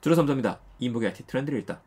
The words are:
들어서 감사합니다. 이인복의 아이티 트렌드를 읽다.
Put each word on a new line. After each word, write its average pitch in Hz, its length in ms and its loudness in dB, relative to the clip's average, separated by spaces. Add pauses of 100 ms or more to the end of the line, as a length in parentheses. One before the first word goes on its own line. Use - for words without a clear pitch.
들어서 165 200 4
감사합니다. 135 380 0 (200)
이인복의 117 300 -2
아이티 - 180 -14
트렌드를 139 320 -4
읽다. - 280 -10